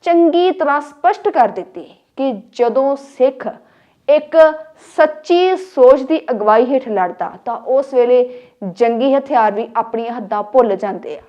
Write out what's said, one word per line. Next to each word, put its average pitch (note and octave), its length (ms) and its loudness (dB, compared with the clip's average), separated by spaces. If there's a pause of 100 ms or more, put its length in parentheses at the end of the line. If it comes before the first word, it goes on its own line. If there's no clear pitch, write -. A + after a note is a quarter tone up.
ਚੰਗੀ E4+ 500 2
ਤਰ੍ਹਾਂ D4 300 -2
ਸਪਸ਼ਟ F4+ 480 -2
ਕਰ C4 180 2
ਦਿੱਤੀ F3+ 360 -10 (340)
ਕਿ C4+ 140 -2 (220)
ਜਦੋਂ C4 420 0
ਸਿੱਖ C4+ 520 -4 (600)
ਇੱਕ D4+ 300 2 (580)
ਸੱਚੀ F4 600 2
ਸੋਚ C4+ 460 4
ਦੀ D4+ 180 -2 (120)
ਅਗਵਾਈ G#3+ 340 2
ਹੇਠ B3+ 240 -2
ਲੜਦਾ F3+ 420 -4 (140)
ਤਾਂ A#3 120 -8
ਉਸ C4 360 -2
ਵੇਲੇ B3 300 4 (400)
ਜੰਗੀ A#3 520 -2
ਹਥਿਆਰ C4+ 360 0
ਵੀ A3 240 -6
ਆਪਣੀਆਂ A3+ 380 -6
ਹੱਦਾਂ G#3 300 -8
ਭੁੱਲ A#3 320 0
ਜਾਂਦੇ F#3+ 420 -10
ਆ। - 120 -20